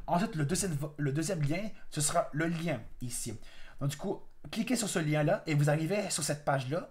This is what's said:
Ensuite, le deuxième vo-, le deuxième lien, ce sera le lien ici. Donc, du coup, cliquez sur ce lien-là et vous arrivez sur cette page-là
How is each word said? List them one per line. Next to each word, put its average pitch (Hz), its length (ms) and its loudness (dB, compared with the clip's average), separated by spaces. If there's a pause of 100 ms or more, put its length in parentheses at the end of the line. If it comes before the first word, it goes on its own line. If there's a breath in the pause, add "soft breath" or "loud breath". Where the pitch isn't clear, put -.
Ensuite, 175 280 4
le 151 100 2
deuxième 180 280 2
vo-, 151 240 -4
le 143 140 2
deuxième 156 320 0
lien, 175 260 0 (220 loud breath)
ce 151 100 0
sera - 300 2
le 156 160 2
lien 165 340 0 (200)
ici. 120 380 -6 (400 loud breath)
Donc, 139 100 0
du - 80 -6
coup, - 260 -4 (260)
cliquez 226 280 0
sur 220 120 0
ce - 80 0
lien-là 151 480 4
et 160 80 0
vous 147 160 6
arrivez 165 400 2
sur 165 140 -2
cette 147 220 -2
page-là 139 440 0